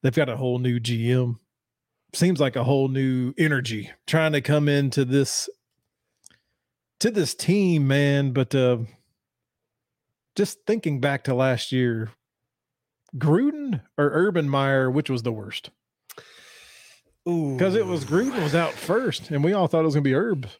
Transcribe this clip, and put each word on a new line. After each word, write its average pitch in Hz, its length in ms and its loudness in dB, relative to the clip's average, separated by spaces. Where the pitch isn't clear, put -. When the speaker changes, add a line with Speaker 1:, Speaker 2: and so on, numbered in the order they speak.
Speaker 1:
They've 131 100 2
got 143 160 2
a 117 80 -6
whole 123 220 -2
new 123 220 0
G 117 320 0
M. 123 260 0
Seems 175 260 2
like 135 160 2
a 120 80 0
whole 135 240 2
new 131 500 0
energy 127 540 -2
trying 160 240 2
to 147 80 2
come 147 280 2
into 143 360 2
this, 131 440 0
to 233 140 0
this 185 240 -2
team, 175 500 2
man. 139 460 2
But, 117 240 0
uh, 127 220 2
just 196 300 -2
thinking 165 340 -2
back 139 240 -2
to 135 100 0
last 127 380 0
year, 117 380 0
Gruden 226 680 0
or 147 140 2
Urban 170 360 0
Meyer, 135 420 2
which 139 200 -2
was 123 140 -4
the 120 80 -2
worst? 104 380 -12
Speaker 2:
Ooh. 156 300 -2
Speaker 1:
'Cause 185 160 2
it 220 100 2
was, 170 200 -4
Gruden 226 380 0
was 147 120 -2
out 165 180 0
first, 214 580 -4
and 143 140 0
we 180 80 2
all 190 140 2
thought 160 140 2
it 160 60 2
was 147 80 0
gonna 147 80 2
be 135 120 2
Herb. 156 340 -2